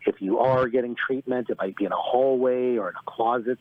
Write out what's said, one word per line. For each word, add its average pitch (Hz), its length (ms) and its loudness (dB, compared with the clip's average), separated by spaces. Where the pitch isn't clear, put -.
if - 160 -2
you 98 180 0
are 127 300 4
getting 120 280 0
treatment, 127 520 -4
it 113 80 -4
might 98 200 -6
be 98 100 -2
in 90 60 -4
a - 40 -2
hallway 127 800 2
or 98 140 -2
in - 40 -10
a - 160 -14
closet 120 500 -2